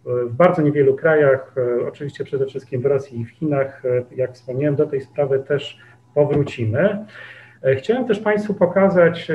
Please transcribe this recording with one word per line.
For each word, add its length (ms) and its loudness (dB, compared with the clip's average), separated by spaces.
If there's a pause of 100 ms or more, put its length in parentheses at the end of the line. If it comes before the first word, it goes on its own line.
w 300 -4
bardzo 280 4
niewielu 320 4
krajach, 640 2
e, 320 -2
oczywiście 360 -10
przede 220 -4
wszystkim 360 -8
w 40 2
Rosji 340 -2
i 40 -6
w 60 -12
Chinach. 540 -4
E, 180 0 (140)
jak 160 -4
wspomniałem, 440 -4
do 100 2
tej 140 -4
sprawy 380 -2
też 400 -6 (360)
powrócimy. 920 0 (560)
E, 140 2
chciałem 280 -2
też 140 0
Państwu 360 -2
pokazać 800 2